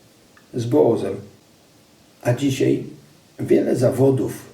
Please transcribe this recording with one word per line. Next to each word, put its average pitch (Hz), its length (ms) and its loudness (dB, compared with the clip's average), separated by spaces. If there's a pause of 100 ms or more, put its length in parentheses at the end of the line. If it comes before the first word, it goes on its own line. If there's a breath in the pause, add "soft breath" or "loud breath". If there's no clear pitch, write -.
(540)
z 120 120 -6
Boozem. 123 480 2 (1080)
A 123 120 0
dzisiaj 135 500 0 (540)
wiele - 380 0
zawodów, 123 560 2 (220)